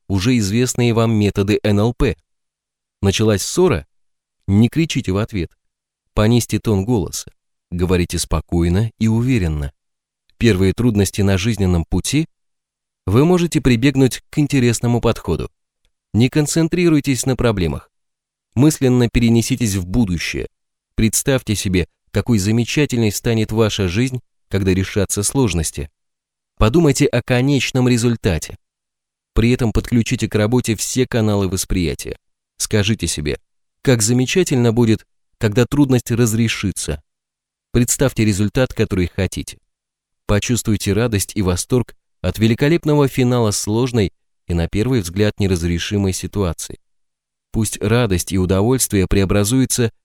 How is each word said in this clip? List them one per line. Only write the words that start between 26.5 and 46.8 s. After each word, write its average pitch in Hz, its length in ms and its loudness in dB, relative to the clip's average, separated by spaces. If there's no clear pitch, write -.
Подумайте 143 480 4
о 120 160 0
конечном 127 680 0
результате. 113 720 0
При 113 180 2
этом 123 200 0
подключите 113 560 0
к - 80 -4
работе 113 400 0
все - 320 -2
каналы 104 420 0
восприятия. 90 680 -4
Скажите 104 500 -2
себе, 73 320 -6
как 120 200 2
замечательно 123 720 0
будет, 110 320 2
когда 113 280 0
трудность 131 460 2
разрешится. 110 880 -2
Представьте 123 540 0
результат, 104 480 0
который 92 340 0
хотите. - 520 -6
Почувствуйте 104 640 0
радость 107 440 -2
и 107 60 -2
восторг 92 540 -2
от 90 180 -4
великолепного 147 680 2
финала 123 440 0
сложной 113 600 -2
и, 85 60 -4
на 85 140 0
первый 113 340 0
взгляд, 98 380 -2
неразрешимой 92 720 -2
ситуации. - 680 -6